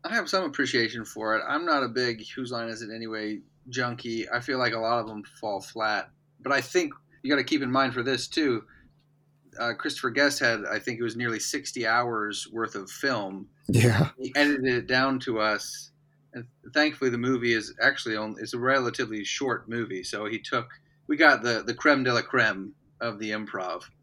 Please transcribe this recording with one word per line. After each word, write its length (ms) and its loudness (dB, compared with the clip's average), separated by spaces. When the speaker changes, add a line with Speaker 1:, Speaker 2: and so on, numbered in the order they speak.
Speaker 1:
I 100 -6
have 160 0
some 140 2
appreciation 600 0
for 300 -2
it. 120 0
I'm 180 -2
not 160 4
a 60 0
big 360 -2
Whose 160 -8
Line 180 -4
Is 140 -8
It 100 -10
Anyway 460 -6
junkie. 600 -4
I 100 -2
feel 200 -2
like 140 2
a 60 -2
lot 200 2
of 80 -4
them 160 -10
fall 200 -4
flat. 480 -2
But 120 -2
I 100 4
think 320 0
you 80 -2
gotta 120 4
keep 200 0
in 80 -2
mind 220 2
for 100 -2
this, 240 0
too, 360 2
uh, 140 -2
Christopher 380 -4
Guest 280 4
had, 260 2
I 140 -2
think 200 -4
it 40 -2
was 120 -2
nearly 240 -2
sixty 480 -4
hours 640 0
worth 240 -4
of 140 -8
film. 580 -2
Speaker 2:
Yeah. 420 6
Speaker 1:
He 160 -6
edited 300 4
it 220 2
down 340 2
to 180 -2
us. 520 -2
And 120 -10
thankfully, 360 2
the 80 0
movie 360 2
is 280 -2
actually 360 2
on, 220 -4
it's 140 -8
a 60 -4
relatively 640 0
short 460 -2
movie. 340 -4
So 220 -6
he 120 -4
took, 300 -4
we 80 2
got 260 6
the, 240 0
the 80 -2
creme 300 4
de 100 2
la 80 4
creme 520 0
of 200 -4
the 120 -4
improv. 520 -6